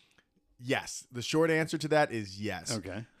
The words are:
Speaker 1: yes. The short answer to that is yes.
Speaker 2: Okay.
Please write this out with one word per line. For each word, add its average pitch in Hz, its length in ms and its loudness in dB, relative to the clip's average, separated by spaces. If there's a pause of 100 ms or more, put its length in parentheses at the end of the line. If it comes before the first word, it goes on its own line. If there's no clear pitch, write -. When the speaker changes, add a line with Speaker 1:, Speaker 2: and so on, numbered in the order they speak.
(600)
Speaker 1:
yes. 123 520 -4
The 123 100 -8
short 160 280 4
answer 160 280 2
to 147 100 -4
that 151 240 4
is 104 300 -6
yes. 101 360 -4
Speaker 2:
Okay. 95 280 -8 (160)